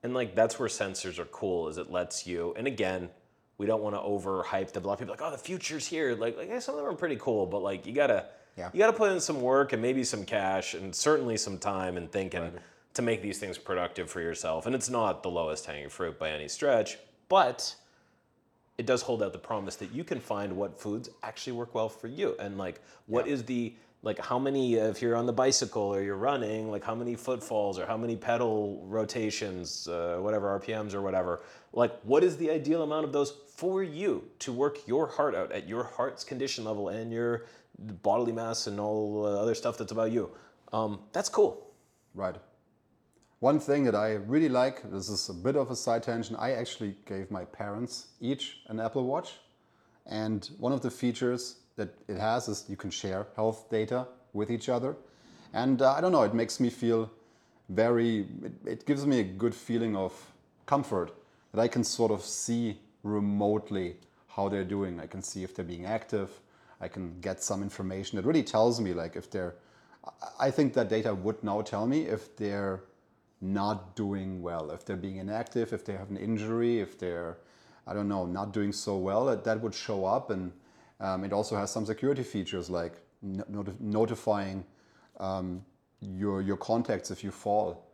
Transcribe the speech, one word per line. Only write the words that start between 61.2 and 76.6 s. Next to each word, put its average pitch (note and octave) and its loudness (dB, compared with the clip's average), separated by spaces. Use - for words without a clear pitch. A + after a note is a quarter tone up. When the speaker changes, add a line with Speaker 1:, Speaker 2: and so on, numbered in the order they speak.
Speaker 2:
that G#2+ 4
I A#2+ 6
can A#2+ 2
sort A2 4
of G2 2
see A#2 -2
remotely G#2 2
how G2 0
they're G2 0
doing. F#2 -2
I D#2+ -8
can F#2+ -10
see F#2+ -8
if F2+ -10
they're F#2+ -6
being F2 -8
active. G#2 -4
I F2+ -8
can F2 -8
get F#2+ -4
some G2 -2
information G2 -6
that F#2+ -2
really D3+ 4
tells A#2 4
me, F#2 0
like, E2+ -4
if F2 -10
they're, F2 -4
I, C3+ 4
I C3+ 4
think C3+ 4
that A2+ 4
data A2 2
would G2 -2
now G#2 0
tell G#2+ -2
me C#3+ 2
if - -4
they're G2+ -2
not G2 0
doing F#2+ -2
well, E2 -4
if E2 -10
they're G2+ -4
being F#2+ -6
inactive, A2 -2
if G#2+ -6
they G#2 -6
have F#2+ -8
an G2 -6
injury, A2+ 2